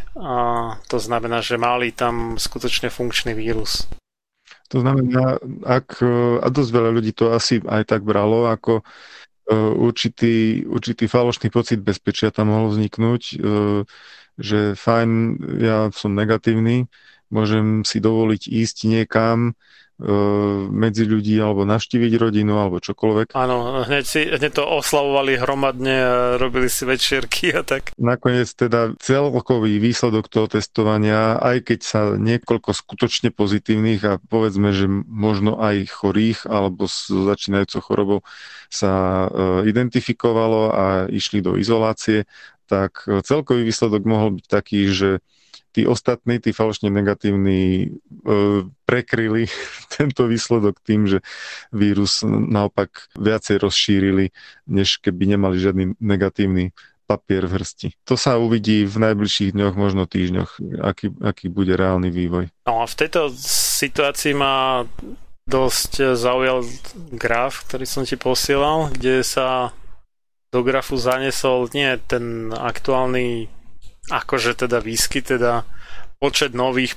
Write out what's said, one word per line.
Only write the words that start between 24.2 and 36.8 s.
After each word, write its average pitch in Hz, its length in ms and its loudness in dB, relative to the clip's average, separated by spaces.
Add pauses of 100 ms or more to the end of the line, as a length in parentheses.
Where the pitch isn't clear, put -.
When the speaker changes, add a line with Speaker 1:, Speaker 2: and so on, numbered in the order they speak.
Speaker 1:
hneď 147 320 -2
to 147 80 -2
oslavovali 139 720 0
hromadne 131 640 0
a 123 120 2 (280)
robili 127 240 0
si - 160 -2
večierky 131 720 -2
a 170 80 -2
tak. 135 400 -4
Speaker 2:
Nakoniec 123 560 0
teda 117 400 0
celkový 123 800 2
výsledok 110 560 2
toho 110 160 2
testovania, 107 880 2
aj 123 320 0
keď 117 160 2
sa - 140 0 (180)
niekoľko 113 560 0
skutočne - 560 -2
pozitívnych 107 720 0
a 101 160 2
povedzme, 101 560 0
že 95 160 2
možno 107 720 0
aj 101 320 0
chorých 104 560 0
alebo 98 400 -2